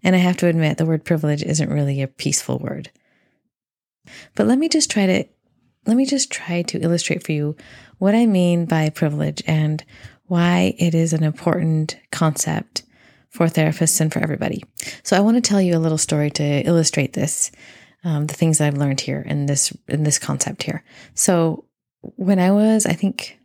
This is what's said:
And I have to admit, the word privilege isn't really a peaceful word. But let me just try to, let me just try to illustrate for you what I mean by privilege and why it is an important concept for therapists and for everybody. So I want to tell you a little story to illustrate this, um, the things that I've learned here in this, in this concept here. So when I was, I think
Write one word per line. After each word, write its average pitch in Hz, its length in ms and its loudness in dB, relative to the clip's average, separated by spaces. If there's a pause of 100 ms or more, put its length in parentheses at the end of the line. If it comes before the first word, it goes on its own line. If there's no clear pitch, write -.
And 185 120 4
I 180 40 4
have 180 200 2
to 180 80 2
admit, 160 300 2
the 160 100 0
word 160 180 0
privilege 151 380 0
isn't 156 280 -2
really 139 320 -2
a 135 60 -4
peaceful - 500 -4
word. - 320 -10 (1400)
But 208 120 2
let 247 120 4
me 320 100 0
just 311 220 0
try 202 160 2
to, 185 180 2 (600)
let 220 100 2
me 269 80 2
just 269 260 -2
try 175 320 -4
to 165 180 -6
illustrate 170 440 -2
for - 80 -4
you 147 240 -2 (420)
what 196 160 2
I 233 120 4
mean 175 400 2
by 156 240 0
privilege 151 560 -2
and 156 380 0 (420)
why 175 520 2
it 170 160 2
is 165 180 2
an 160 120 0
important 160 720 -2 (160)
concept - 720 -2 (480)
for - 160 0
therapists 160 540 0
and 156 120 0
for - 80 -4
everybody. - 420 -4 (400)
So - 140 2
I 196 40 4
want 226 160 4
to 247 40 2
tell 202 200 0
you 175 160 2
a 160 40 2
little 160 180 0
story 147 340 0
to 151 120 -4
illustrate 147 680 0
this, - 380 -4 (540)
um, 151 220 -2
the 151 80 -8
things 160 240 2
that 151 100 2
I've 143 100 -2
learned 139 220 0
here 139 200 -6
in 143 260 -4
this, 143 260 -2 (160)
in 151 160 -2
this 147 140 0
concept - 440 -6
here. - 220 -6 (300)
So 165 500 0 (360)
when 190 380 0
I 185 140 4
was, 214 340 4
I - 60 -2
think - 520 -4